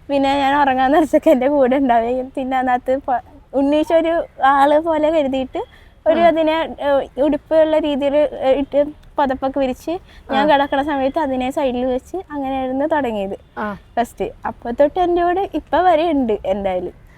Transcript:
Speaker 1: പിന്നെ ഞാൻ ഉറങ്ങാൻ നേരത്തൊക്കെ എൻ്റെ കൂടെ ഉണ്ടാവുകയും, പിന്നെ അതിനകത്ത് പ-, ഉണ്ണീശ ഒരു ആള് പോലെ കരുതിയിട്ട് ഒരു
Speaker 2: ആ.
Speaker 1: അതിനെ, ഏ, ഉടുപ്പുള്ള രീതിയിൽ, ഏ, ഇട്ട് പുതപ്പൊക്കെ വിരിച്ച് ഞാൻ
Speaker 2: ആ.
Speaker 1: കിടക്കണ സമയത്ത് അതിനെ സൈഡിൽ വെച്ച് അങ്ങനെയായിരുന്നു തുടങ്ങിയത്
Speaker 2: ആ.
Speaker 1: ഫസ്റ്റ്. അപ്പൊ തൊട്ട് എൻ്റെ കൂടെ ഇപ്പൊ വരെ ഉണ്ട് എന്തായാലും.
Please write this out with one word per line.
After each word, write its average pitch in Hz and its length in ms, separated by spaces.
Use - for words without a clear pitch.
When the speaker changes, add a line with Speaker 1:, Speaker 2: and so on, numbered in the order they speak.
Speaker 1:
പിന്നെ 277 300
ഞാൻ 277 220
ഉറങ്ങാൻ 262 300
നേരത്തൊക്കെ 311 380
എൻ്റെ 254 180
കൂടെ 269 280
ഉണ്ടാവുകയും, 254 600
പിന്നെ 262 220
അതിനകത്ത് 254 400
പ-, 247 160
ഉണ്ണീശ 294 400
ഒരു 330 300
ആള് 277 340
പോലെ 311 300
കരുതിയിട്ട് 277 540
ഒരു 320 120
Speaker 2:
ആ. 339 80
Speaker 1:
അതിനെ, 320 540
ഏ, 277 400
ഉടുപ്പുള്ള 311 560
രീതിയിൽ, 285 380
ഏ, 269 380
ഇട്ട് 285 520
പുതപ്പൊക്കെ 269 440
വിരിച്ച് 262 320
ഞാൻ 285 200
Speaker 2:
ആ. - 20
Speaker 1:
കിടക്കണ 277 280
സമയത്ത് 277 380
അതിനെ 262 320
സൈഡിൽ 254 340
വെച്ച് 262 320
അങ്ങനെയായിരുന്നു 269 540
തുടങ്ങിയത് 233 520
Speaker 2:
ആ. 208 200
Speaker 1:
ഫസ്റ്റ്. 233 300
അപ്പൊ 233 240
തൊട്ട് 294 280
എൻ്റെ 349 240
കൂടെ 359 300
ഇപ്പൊ 294 240
വരെ 339 340
ഉണ്ട് 247 340
എന്തായാലും. 190 480